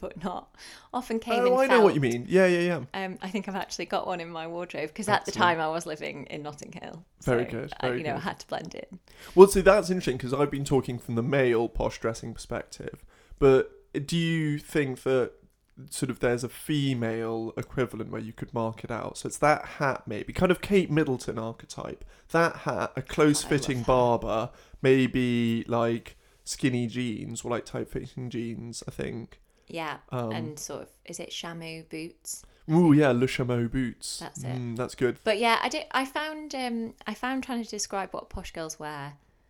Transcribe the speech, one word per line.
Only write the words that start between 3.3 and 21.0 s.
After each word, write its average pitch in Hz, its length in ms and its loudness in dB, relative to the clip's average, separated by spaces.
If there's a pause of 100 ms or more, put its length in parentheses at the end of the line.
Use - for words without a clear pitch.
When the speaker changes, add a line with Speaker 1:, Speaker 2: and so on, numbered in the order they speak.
Speaker 1:
I've 190 80 -8
actually - 280 -8
got - 220 -4
one 180 140 -4
in 165 80 -10
my 165 180 -10
wardrobe 170 480 -8
'cause 208 140 -6
at - 160 4
the - 60 -8
Speaker 2:
Excellent. 175 260 4
Speaker 1:
time - 20 -2
I 156 80 0
was 165 180 -4
living 151 440 -10
in 147 140 -10
Notting 147 280 -14 (100)
Hill. - 220 -14 (200)
Speaker 2:
Very 123 220 2
Speaker 1:
So, - 60 -10
Speaker 2:
good, 123 300 -8
Speaker 1:
uh, 127 60 -2
Speaker 2:
very 127 100 -2
Speaker 1:
you 160 80 -6
know, 147 60 -4
I 135 40 -4
Speaker 2:
good. - 80 -6
Speaker 1:
had - 160 -6
to - 80 -20
blend - 280 -8
in. - 240 -14 (360)
Speaker 2:
Well, 185 140 12
see, 202 120 2
that's 190 280 6
interesting 170 280 -2
'cause 123 160 -4
I've 143 180 2
been 139 140 -4
talking 131 320 0
from 117 180 -6
the 117 80 0
male 123 440 4
posh 113 320 -2
dressing 113 340 -6
perspective, - 680 -12 (340)
but 135 320 8 (380)
do 170 100 -2
you 160 420 0
think 135 440 -2
that 131 300 2 (560)
sort 131 220 -4
of 113 80 -8
there's 120 240 0
a 120 60 -6
female 113 1080 -2
equivalent 117 540 -6
where 113 100 -8
you 110 120 -12
could - 200 -12
mark 113 300 -4
it - 80 -10
out? - 260 -8
So - 100 -10
it's - 120 -8
that 147 260 4
hat - 420 -2
maybe, 107 260 -8
kind 180 180 4
of 170 100 2
Kate 196 300 4
Middleton 135 480 0